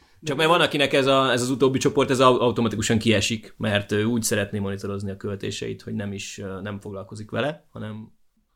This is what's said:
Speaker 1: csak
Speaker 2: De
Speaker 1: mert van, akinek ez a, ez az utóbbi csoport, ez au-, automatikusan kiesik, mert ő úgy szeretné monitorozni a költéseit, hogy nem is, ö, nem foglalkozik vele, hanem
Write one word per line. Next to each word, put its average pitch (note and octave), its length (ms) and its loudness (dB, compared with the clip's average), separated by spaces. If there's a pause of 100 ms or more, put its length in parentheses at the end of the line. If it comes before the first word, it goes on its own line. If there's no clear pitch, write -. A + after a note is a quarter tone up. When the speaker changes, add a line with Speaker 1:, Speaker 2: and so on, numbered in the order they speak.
(220)
Speaker 1:
csak C#3+ 140 -4
Speaker 2:
De D#3+ 100 0
Speaker 1:
mert - 20 4
van, E3+ 120 6
akinek C#3+ 320 2
ez C#3 140 4
a, C3+ 260 4
ez A#2+ 100 2
az B2+ 80 -2
utóbbi C3 280 2
csoport, C3+ 320 2
ez B2+ 100 2
au-, B2+ 200 8
automatikusan A2 580 2
kiesik, G#2 600 0
mert G#2 340 -2
ő G#2+ 120 2
úgy A#2 180 0
szeretné G#2 360 -2
monitorozni G2 520 -6
a F#2+ 60 -10
költéseit, G#2+ 680 -8
hogy A2+ 120 -10
nem G#2 180 -6
is, - 260 -10
ö, F#2+ 240 -10
nem G2+ 180 -10
foglalkozik G#2 500 -14
vele, C#3 400 -6
hanem G#2+ 420 -14 (440)